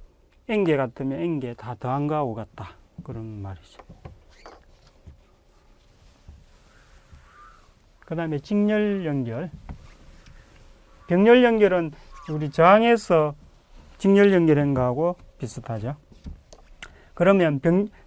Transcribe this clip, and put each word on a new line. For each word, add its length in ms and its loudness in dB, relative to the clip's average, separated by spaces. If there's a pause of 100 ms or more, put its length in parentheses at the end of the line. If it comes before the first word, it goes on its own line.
(480)
N개 280 0
같으면 420 -6
N개 360 -6
다 240 -14
더한 280 -4
거하고 280 -4
같다. 360 -16 (320)
그런 400 -14
말이죠. 400 -18 (4000)
그 140 -12
다음에 240 -6
직렬 680 -2
연결. 460 -6 (1600)
병렬 340 6
연결은 500 2 (380)
우리 200 -6
저항에서 840 4 (640)
직렬 340 4
연결한 420 4
거하고 420 -2 (220)
비슷하죠. 580 -10 (1160)
그러면 460 2
병-, 280 0 (180)